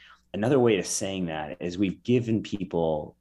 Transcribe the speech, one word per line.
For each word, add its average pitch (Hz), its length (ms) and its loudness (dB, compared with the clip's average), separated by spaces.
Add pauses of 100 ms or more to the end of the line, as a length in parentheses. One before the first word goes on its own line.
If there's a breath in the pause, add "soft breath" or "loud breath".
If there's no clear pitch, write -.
(340 loud breath)
another 123 260 2
way 113 200 6
of 87 60 -4
saying 95 420 -4
that 78 340 -6
is 87 160 -6
we've 98 260 0
given 117 400 2
people 82 760 -2